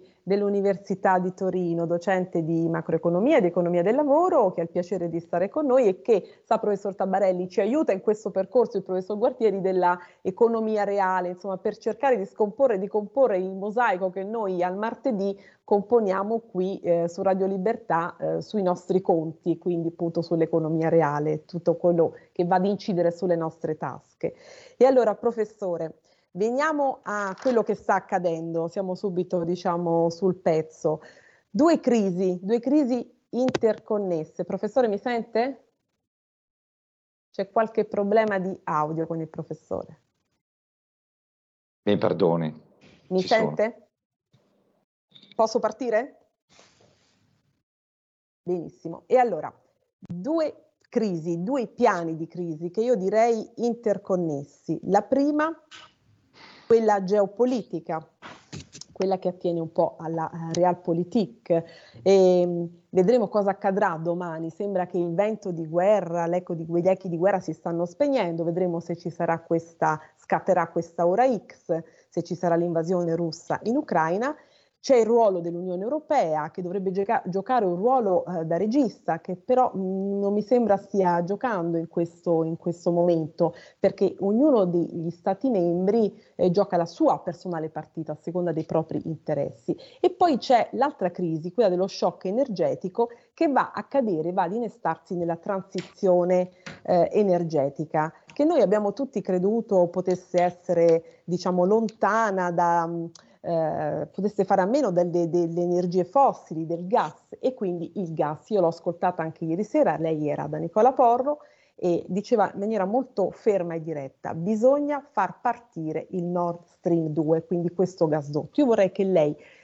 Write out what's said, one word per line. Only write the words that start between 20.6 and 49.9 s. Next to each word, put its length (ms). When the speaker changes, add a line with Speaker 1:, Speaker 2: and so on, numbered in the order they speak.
Speaker 1:
reale, 560
tutto 320
quello 380
che 120
va 120
ad 100
incidere 440
sulle 260
nostre 400
tasche. 580
E 80
allora, 300
professore, 840
veniamo 680
a 380
quello 220
che 120
sta 200
accadendo, 760
siamo 260
subito, 500
diciamo, 680
sul 240
pezzo. 680
Due 320
crisi, 640
due 180
crisi 500
interconnesse. 1120
Professore, 440
mi 100
sente? 720
C'è 200
qualche 340
problema 540
di 160
audio 420
con 140
il 80
professore. 720
Speaker 2:
Mi 120
perdoni. 520
Speaker 1:
Mi 120
Speaker 2:
Ci 80
sono. 260
Speaker 1:
sente? 320
Posso 240
partire? 720
Benissimo. 640
E 100
allora, 360